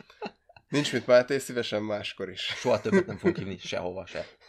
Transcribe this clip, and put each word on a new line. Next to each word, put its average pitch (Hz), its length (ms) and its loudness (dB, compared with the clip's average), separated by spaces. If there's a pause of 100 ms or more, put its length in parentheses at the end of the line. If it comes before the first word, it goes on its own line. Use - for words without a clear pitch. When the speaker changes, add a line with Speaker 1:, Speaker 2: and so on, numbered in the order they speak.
(680)
Speaker 1:
Nincs 143 240 0
mit, 123 140 -2
Máté, 123 300 6
szívesen 120 460 -2
máskor 104 460 -6
is.” 92 120 -12
Speaker 2:
Soha - 400 0
többet 185 240 4
nem 101 120 -8
fogunk 98 200 0
hívni 95 200 -6
sehova 90 480 -6
se. - 200 -8 (220)